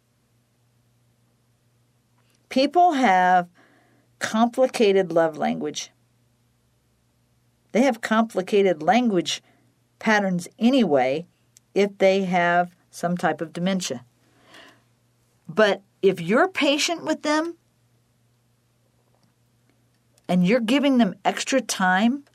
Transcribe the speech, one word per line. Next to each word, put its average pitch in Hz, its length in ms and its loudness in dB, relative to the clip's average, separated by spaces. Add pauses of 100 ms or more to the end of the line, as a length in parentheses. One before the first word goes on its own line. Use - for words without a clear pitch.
(2500)
People 302 440 2
have 185 560 2 (720)
complicated 220 920 0
love 160 240 0
language. 151 540 -6 (1800)
They - 100 2
have 262 180 0
complicated 196 800 0
language 190 600 0 (560)
patterns 196 500 -2 (100)
anyway 165 680 0 (480)
if 202 240 -2
they 196 260 2
have 175 500 0 (160)
some 175 260 -6
type 160 260 -4
of 160 100 -10
dementia. 180 520 -6 (1400)
But 196 360 0 (180)
if 190 200 2
you're 226 280 2
patient 311 560 -2
with 311 180 -4
them 311 340 -2 (2750)
and 180 200 2
you're 240 140 2
giving 262 380 0
them 214 160 2 (100)
extra - 360 -2
time 226 640 -2 (100)